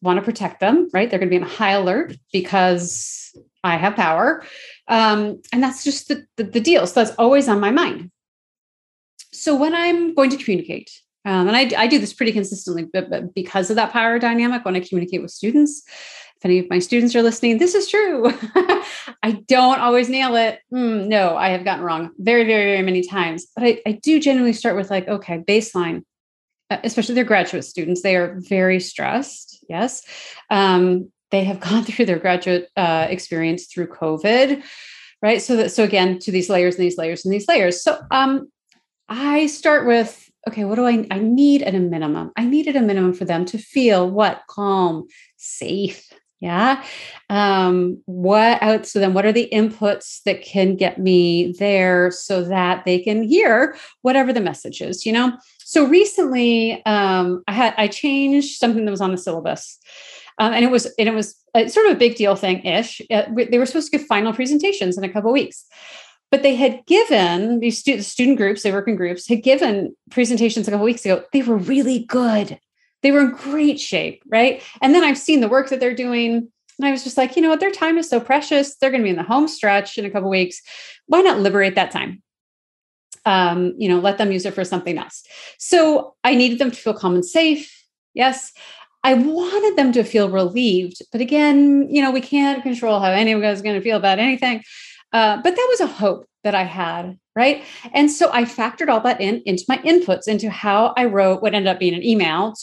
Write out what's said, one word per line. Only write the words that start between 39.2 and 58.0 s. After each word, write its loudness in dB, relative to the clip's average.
start 0
with, 0
okay, -6
what -4
do 0
I, 2
I -4
need 4
at -2
a 2
minimum? -4
I -2
need 0
at -2
a 2
minimum 2
for -8
them -2
to -10
feel 2
what? 0
Calm, -2
safe. -8
Yeah. 0
Um, 0
what 2
out, 2
so -6
then 2
what 2
are 2
the 0
inputs -2
that -2
can 0
get -2
me 2
there 2
so -4
that -2
they 2
can -2
hear 2
whatever 2
the -2
message -8
is, -8
you -2
know? 2
So 2
recently, 2
um, 0
I -8
had, 0
I 2
changed 0